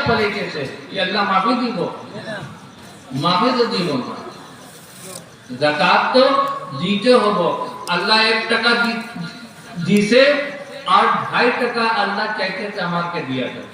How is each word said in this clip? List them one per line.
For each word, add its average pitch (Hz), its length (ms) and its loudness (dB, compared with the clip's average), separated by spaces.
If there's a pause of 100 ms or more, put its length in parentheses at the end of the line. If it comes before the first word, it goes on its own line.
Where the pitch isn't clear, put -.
پلیتے 202 460 0
تھے، 147 140 -6 (260)
یہ 190 100 -4
اللہ 196 200 0
معافی 233 440 2
دی 226 60 -2
دو، 175 180 -2 (1200)
معافی 180 460 2
تو 240 60 4
دی 196 200 0
دو۔ 127 300 -4 (1500)
زکاة - 540 2
تو 262 140 8 (520)
دیتے 202 340 4
ہو 208 200 4
وہ، - 340 0 (200)
اللہ 190 260 0
ایک 220 360 2
ٹکا 226 360 2
دی، 226 380 -6 (640)
دی 208 200 4
سے، 269 260 6 (520)
اور - 180 6 (260)
ڈھائی 247 200 2
ٹکا 226 520 0
اللہ 202 240 -2 (120)
چاہتے 190 360 -4
تھے 196 80 -6
ہمارے 170 320 -2
کے 131 200 -6
دیا 127 220 -2
دو۔ - 60 -12 (120)